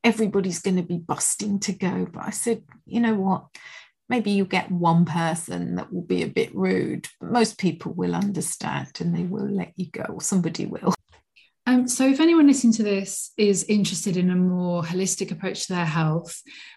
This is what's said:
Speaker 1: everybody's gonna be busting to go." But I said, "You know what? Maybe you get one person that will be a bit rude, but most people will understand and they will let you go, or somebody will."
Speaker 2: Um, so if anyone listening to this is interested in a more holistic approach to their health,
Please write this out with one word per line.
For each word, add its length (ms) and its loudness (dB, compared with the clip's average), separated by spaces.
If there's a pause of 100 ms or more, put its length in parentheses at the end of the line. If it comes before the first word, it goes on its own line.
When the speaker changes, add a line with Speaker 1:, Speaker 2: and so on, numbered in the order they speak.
Speaker 1:
everybody's 560 0
gonna 220 0
be 160 -4
busting 600 -4
to 120 -2
go." 400 -2
But 120 -14
I 60 -6
said, 320 -4 (220)
"You 160 -2
know 140 2
what? 320 0 (640)
Maybe 200 0
you 140 2
get 260 -2
one 360 4
person 720 -4
that 140 -6
will 140 -6
be 180 -2
a 60 -4
bit 260 -2
rude, 540 0 (100)
but 140 -8
most 240 2
people 380 -2
will 200 -2
understand 840 -4
and 160 0
they 80 -2
will 240 -4
let 280 -4
you 140 -6
go, 140 -10
or 160 -10
somebody 460 -2
will." 260 -4 (760)
Speaker 2:
Um, 200 4
so 180 0
if 140 4
anyone 260 8
listening 280 6
to 100 0
this 520 -4
is 280 4
interested 520 0
in 140 2
a 60 2
more 480 0
holistic 480 -2
approach 340 -6
to 60 -8
their 120 0
health, 560 -2 (360)